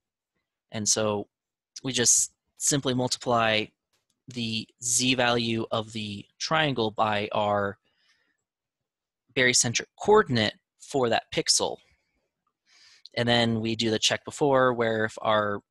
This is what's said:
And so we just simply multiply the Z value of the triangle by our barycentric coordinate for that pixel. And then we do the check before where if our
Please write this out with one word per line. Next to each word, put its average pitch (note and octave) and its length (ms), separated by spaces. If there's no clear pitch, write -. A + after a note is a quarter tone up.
And G#2+ 180
so G#2 380
we C3 100
just - 400
simply C3+ 360
multiply A#2 680
the A2+ 400
Z B2+ 360
value A#2 560
of A2 200
the G#2 320
triangle C3+ 540
by G#2+ 400
our G#2 460
barycentric B2 540
coordinate C#3 540
for B2+ 300
that A2 160
pixel. - 440
And A#2+ 120
then A#2 320
we A2+ 140
do A2+ 160
the A2 80
check - 260
before C3 480
where A2+ 320
if - 160
our G#2 400